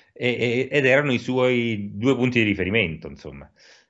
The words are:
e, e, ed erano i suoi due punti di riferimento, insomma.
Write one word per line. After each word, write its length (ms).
e, 160
e, 420
ed 160
erano 280
i 40
suoi 760
due 200
punti 260
di 60
riferimento, 640
insomma. 420